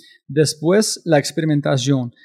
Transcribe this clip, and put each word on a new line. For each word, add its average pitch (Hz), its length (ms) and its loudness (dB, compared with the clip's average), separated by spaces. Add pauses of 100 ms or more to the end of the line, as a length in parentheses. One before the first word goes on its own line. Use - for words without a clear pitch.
(280)
Después, 156 800 0
la 156 140 4
experimentación. 143 960 -2 (120)